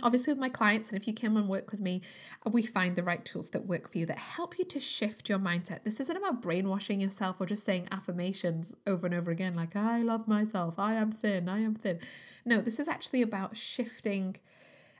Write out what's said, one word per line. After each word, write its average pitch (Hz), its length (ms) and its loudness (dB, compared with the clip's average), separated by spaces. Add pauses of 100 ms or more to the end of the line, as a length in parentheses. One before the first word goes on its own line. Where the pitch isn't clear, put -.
obviously 247 280 6
with 269 80 -2
my 254 80 0
clients, 220 400 2
and - 80 -2
if 208 120 -4
you 214 60 0
come 220 220 2
and 208 120 2
work 190 240 -2
with 208 80 -6
me, 185 200 -2 (480)
we 226 140 4
find 185 320 2
the 170 80 2
right 175 220 0
tools - 260 -2
that - 160 -2
work 175 220 -2
for 196 100 -4
you, 165 80 0
that - 120 -4
help - 380 -8
you 359 100 0
to 285 120 -4
shift - 500 0
your 196 120 2
mindset. 175 420 -2
This 214 160 0
isn't 277 180 0
about 359 240 -2
brainwashing 190 600 0
yourself 190 400 0
or 185 60 -2
just 208 180 0
saying 180 260 0
affirmations 180 840 -2 (140)
over 175 200 0
and 175 80 0
over 170 180 0
again, 180 220 -2
like, 165 200 -2
"I 226 280 2
love 226 260 0
myself, 208 500 2
I 208 160 2
am 220 160 2
thin, 196 380 0
I 196 100 -2
am 220 160 0
thin." 185 240 -2 (460)
No, 233 160 6
this - 180 2
is 294 80 0
actually - 360 2
about 214 340 -2
shifting 196 800 -2 (640)